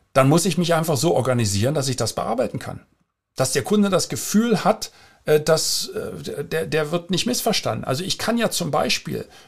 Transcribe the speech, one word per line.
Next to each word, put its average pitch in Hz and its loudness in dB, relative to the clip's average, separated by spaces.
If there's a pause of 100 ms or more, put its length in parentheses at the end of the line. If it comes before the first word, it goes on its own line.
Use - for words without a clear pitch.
(120)
dann 135 6
muss 165 6
ich 175 0
mich 165 2
einfach 160 0
so 160 2
organisieren, 120 2
dass 139 -2
ich 127 -2
das 117 -4
bearbeiten - -2
kann. - -12 (560)
Dass 135 -2
der 139 0
Kunde 202 2
das 170 0
Gefühl 208 0
hat, 214 0 (340)
äh, 151 4
dass, - 0
äh, - -8
der, 160 -4
der 151 -2
wird 170 -4
nicht 180 -2
missverstanden. 175 -2
Also 135 -2
ich 196 -4
kann 233 0
ja 220 2
zum 156 -4
Beispiel, - -2 (240)